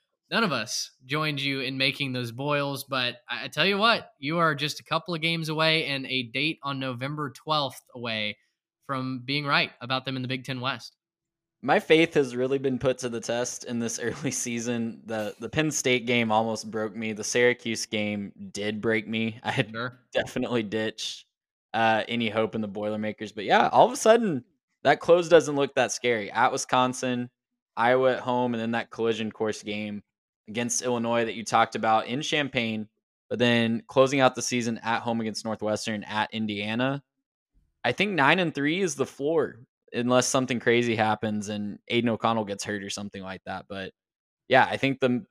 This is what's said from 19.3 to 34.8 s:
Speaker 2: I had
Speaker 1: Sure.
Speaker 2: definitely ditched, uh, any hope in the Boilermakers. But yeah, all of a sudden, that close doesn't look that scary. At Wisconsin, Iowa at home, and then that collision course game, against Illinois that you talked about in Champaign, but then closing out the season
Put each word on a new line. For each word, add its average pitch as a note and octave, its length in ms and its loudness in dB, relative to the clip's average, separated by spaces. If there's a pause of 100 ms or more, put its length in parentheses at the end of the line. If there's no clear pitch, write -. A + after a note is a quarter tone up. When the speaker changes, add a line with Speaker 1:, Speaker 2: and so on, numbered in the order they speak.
Speaker 2:
I G#2+ 80 -2
had A#2 200 -2
Speaker 1:
Sure. A#2+ 280 -8 (160)
Speaker 2:
definitely B2 480 -2
ditched, G#2+ 640 -6 (480)
uh, A2 340 2
any A#2 220 -2
hope A2 240 0
in A2 80 -2
the G#2 60 -6
Boilermakers. G#2+ 640 -6
But G2+ 120 -8
yeah, F3 240 4
all C3+ 160 8
of A#3+ 80 2
a C4+ 40 -8
sudden, A3 480 4 (380)
that D3 180 4
close E3+ 280 6
doesn't D3+ 280 6
look C#3 180 0
that A#2 180 2
scary. A2+ 380 0
At A#2 220 4
Wisconsin, B2+ 760 0 (480)
Iowa B2+ 380 6
at G#2+ 60 -4
home, B2 340 0
and A2+ 80 -4
then A2+ 80 -4
that A#2 200 -4
collision A2+ 400 -2
course G#2+ 320 -4
game, G#2 400 -8 (460)
against A#2 340 -4
Illinois A#2 420 0
that A2 100 -4
you A2 100 -10
talked A2+ 300 2
about A2 320 2
in B2 140 -4
Champaign, A#2+ 680 -2 (420)
but A#2 80 -4
then A#2 480 2
closing C3+ 340 4
out B2+ 140 6
the - 80 -6
season A#2 400 -2